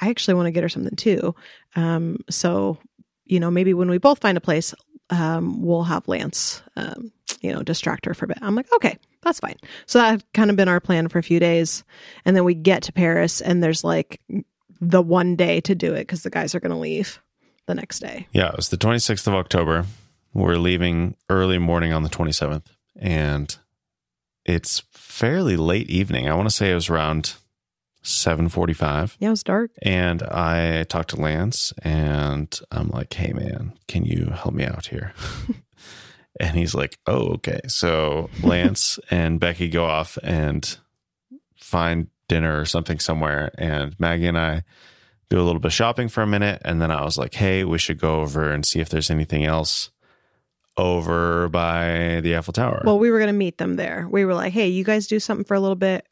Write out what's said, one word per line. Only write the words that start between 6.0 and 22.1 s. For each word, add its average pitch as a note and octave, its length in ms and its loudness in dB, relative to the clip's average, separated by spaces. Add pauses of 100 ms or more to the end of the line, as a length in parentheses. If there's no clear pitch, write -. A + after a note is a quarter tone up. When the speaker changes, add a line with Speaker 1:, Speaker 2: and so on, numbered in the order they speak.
Speaker 1:
Lance, - 560 -4 (120)
um, - 360 -10 (300)
you - 120 -4
know, - 80 -6
distract - 460 -4
her E3+ 80 -4
for - 100 -8
a - 40 -6
bit." - 120 -6
I'm G#3 140 -2
like, C4+ 180 -2
"Okay, - 240 2 (240)
that's - 180 -2
fine." - 180 -8 (280)
So - 140 6
that A3+ 100 6
had A3 140 0 (100)
kind G#3 160 6
of G3+ 60 4
been F#3+ 120 6
our F3 120 4
plan E3 300 2
for F3 100 0
a E3 40 -2
few E3+ 160 4
days. E3 440 2 (420)
And F#3 100 6
then F3+ 80 6
we F3 120 4
get E3+ 280 4
to - 80 -10
Paris E3+ 480 2
and F3+ 240 2
there's, D#3+ 200 2
like, E3 360 0 (600)
the F3 220 6
one F3 340 4
day E3+ 260 2
to G3 140 0
do E3+ 180 -2
it - 140 -4
'cause E3+ 160 -8
the E3+ 80 -8
guys D#3+ 240 -4
are - 40 -2
gonna E3+ 200 -4
leave D#3+ 420 -6 (460)
the F3+ 80 -2
next - 240 -8
day. - 340 -12
Speaker 2:
Yeah, F#2 160 4
it - 80 -8
was - 120 -4
the F#2 80 -2
twenty-sixth A2+ 500 0
of G2+ 80 2
October. E2+ 500 0 (480)
We're F2 240 2
leaving F2 580 2 (140)
early F#2 300 2
morning E2+ 340 2
on D#2+ 100 0
the D#2+ 60 -2
twenty-seventh, D2+ 580 -4 (320)